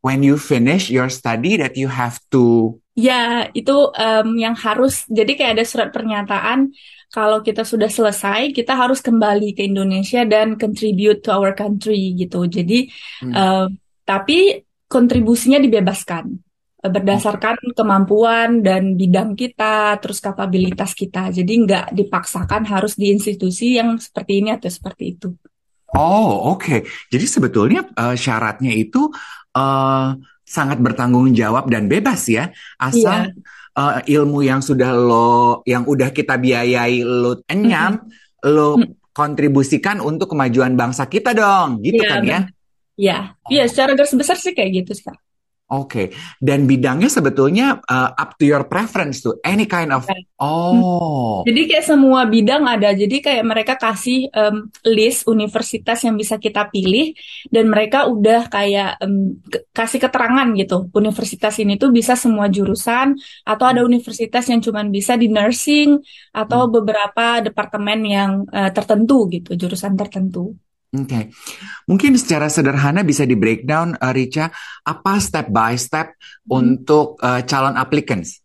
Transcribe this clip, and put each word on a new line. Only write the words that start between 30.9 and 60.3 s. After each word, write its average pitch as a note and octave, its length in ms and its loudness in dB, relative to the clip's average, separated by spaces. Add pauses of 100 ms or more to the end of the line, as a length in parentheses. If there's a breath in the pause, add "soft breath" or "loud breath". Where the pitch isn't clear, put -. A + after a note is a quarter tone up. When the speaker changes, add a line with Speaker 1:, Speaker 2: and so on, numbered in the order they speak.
Speaker 1:
jawab A#2 400 2
dan G#2 160 0
bebas G#3 400 0
ya. B2 240 -2 (240 loud breath)
Asal, F#3+ 560 0
Speaker 2:
Iya. - 20 -20 (400 loud breath)
Speaker 1:
eh, C#3+ 460 0
ilmu C#3+ 240 2
yang C3 160 2
sudah B2+ 320 0
lo, A#2+ 720 4
yang B2 240 -2
udah C3+ 240 0
kita C#3 240 -2
biayai B2 640 0
lo B2 480 -2
enyam, F#3+ 480 0
Speaker 2:
Mm-mm. - 560 -4
Speaker 1:
lo D3 240 4
Speaker 2:
Mm. A#2+ 160 2 (240)
Speaker 1:
kontribusikan D3 880 0
untuk D#3+ 320 -4
kemajuan B2+ 400 2
bangsa B2 320 -2
kita A3 240 -2
dong, G3 480 2
gitu G3+ 240 0
Speaker 2:
Iya, G#3 80 0
Speaker 1:
kan - 100 0
ya? F3 220 0
Speaker 2:
benar. F#3 80 -10 (420)
Iya. G3 240 0 (300)
Iya, C#4 160 2
Speaker 1:
Oh. A#3+ 80 2
Speaker 2:
secara C4+ 240 2
garis C#4+ 180 2
besar C#4+ 220 2
sih F#4 160 -6
kayak F#3+ 320 -2
gitu, F#3 160 -12
Kak. - 160 -18 (480)
Speaker 1:
Oke. B2+ 480 -6 (240 loud breath)
Dan C#3 320 2
bidangnya C3+ 400 2
sebetulnya, F3 800 2
eh, B2+ 220 0 (100)
up - 160 -8
to - 80 2
your C#3+ 240 2
preference F3+ 560 -4
tuh, A2+ 160 -4
any G3+ 240 0
kind F3 320 -2
of B2+ 100 -4
Speaker 2:
Iya. F#3 220 -8 (100)
Speaker 1:
Oh. E3 1000 0
Speaker 2:
Hmm. D3 80 -2
Jadi A#3 120 2 (120)
kayak D#4+ 160 0
semua C4 400 4
bidang A#3 400 2
ada. G#3 240 2
Jadi G3+ 320 0
kayak B3 240 0
mereka A3 320 -2
kasih, B3 480 -2
em, G#3+ 400 0 (160)
list A3+ 400 2
universitas A3+ 800 -2
yang A3 160 0
bisa G#3+ 160 -4
kita G#3 320 -4
pilih G#3 480 0 (320 loud breath)
dan A3 240 2
mereka A3 340 2
udah A#3 460 2
kayak, G3+ 480 -2
em, G3 400 -2
ke-, - 320 -8
kasih A3+ 320 -2
keterangan B3 480 0